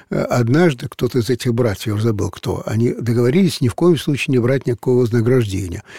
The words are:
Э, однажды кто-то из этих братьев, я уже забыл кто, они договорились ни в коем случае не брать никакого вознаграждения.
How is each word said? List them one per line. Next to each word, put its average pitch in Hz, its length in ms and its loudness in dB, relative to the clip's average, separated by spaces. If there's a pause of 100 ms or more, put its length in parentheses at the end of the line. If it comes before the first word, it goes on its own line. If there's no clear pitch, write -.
(100)
Э, - 140 -2
однажды 123 680 2
кто-то 127 300 -2
из 113 100 -2
этих 120 240 0
братьев, 117 320 -2
я 107 80 -2
уже 107 100 -2
забыл 101 240 0
кто, - 380 -6
они 117 260 0
договорились 131 680 2
ни 123 60 2
в - 60 -2
коем 170 220 2
случае 139 360 -2
не 127 60 4
брать 123 280 0
никакого 123 340 0
вознаграждения. 107 800 0 (160)